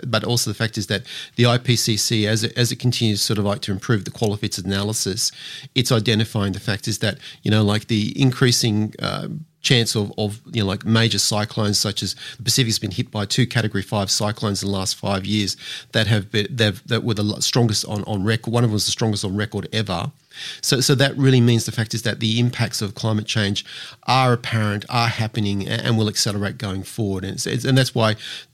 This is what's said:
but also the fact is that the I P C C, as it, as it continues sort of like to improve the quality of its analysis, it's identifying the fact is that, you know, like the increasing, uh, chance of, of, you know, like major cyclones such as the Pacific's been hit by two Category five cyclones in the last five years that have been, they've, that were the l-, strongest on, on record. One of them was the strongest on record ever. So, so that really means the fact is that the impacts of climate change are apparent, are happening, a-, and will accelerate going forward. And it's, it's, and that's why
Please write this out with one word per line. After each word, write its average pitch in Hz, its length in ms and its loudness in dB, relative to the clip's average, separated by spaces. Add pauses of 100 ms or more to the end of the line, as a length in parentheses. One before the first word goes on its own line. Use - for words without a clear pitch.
but 110 160 0
also 117 260 0
the 101 60 -4
fact 110 220 -4
is 101 100 -4
that 101 160 -2 (320)
the 120 100 4
I 120 140 4
P 123 160 2
C 113 200 2
C, 107 320 2
as 107 160 0
it, - 140 -4
as 120 140 2
it 123 60 -4
continues 113 440 0
sort 110 160 0
of 104 80 0
like 98 160 -2
to - 100 -4
improve 98 320 0
the - 80 -10
quality 104 280 0
of - 40 -6
its 101 140 -4
analysis, 98 720 -2 (440)
it's 127 160 2
identifying 107 640 2
the 95 60 -8
fact 98 280 -6
is 107 120 -4
that, 104 200 -2 (240)
you 107 80 0
know, 107 120 6
like 104 220 0
the 107 340 -2
increasing, 120 800 2
uh, - 300 -4 (340)
chance 120 340 2
of, 104 240 -2
of, 107 220 -4 (120)
you 113 80 0
know, 98 60 2
like 95 180 -4
major 110 320 4
cyclones 104 640 0
such 101 240 -2
as 95 120 -6 (220)
the 110 60 -14
Pacific's 113 340 2
been 98 140 -4
hit - 180 -4
by 104 160 -4
two 123 220 2
Category 104 340 0
five 101 300 -2
cyclones 104 500 -2
in 98 80 -2
the 98 60 0
last 92 200 -2
five 98 300 -2
years 101 320 0 (340)
that 110 140 2
have 104 260 0
been, 107 200 0
they've, 107 340 0
that 113 180 -2
were 110 120 0
the 104 80 -2
l-, 104 180 -2
strongest 117 440 2
on, 104 180 -4
on 101 200 -2
record. 113 300 -2
One 120 100 4
of 117 60 4
them 107 60 0
was 101 100 0
the - 60 -2
strongest 110 340 0
on 95 100 -2
record 101 380 -4
ever. 104 380 -2 (500)
So, 123 200 2
so 147 140 4
that 139 220 4
really 131 240 8
means 117 240 6
the 113 60 -4
fact 113 240 -2
is 104 80 -6
that 104 160 -2
the 113 200 0
impacts 120 420 0
of 101 120 -4
climate 107 320 0
change 104 400 0 (400)
are 127 280 6
apparent, 107 560 0
are 117 180 2
happening, 101 600 -2
a-, - 40 -4
and 113 260 0
will 107 120 2
accelerate 101 500 -4
going 95 240 -4
forward. 95 400 -4
And 95 100 -6
it's, - 140 -6
it's, 117 180 -2
and 131 100 4
that's 131 200 4
why 110 220 2 (360)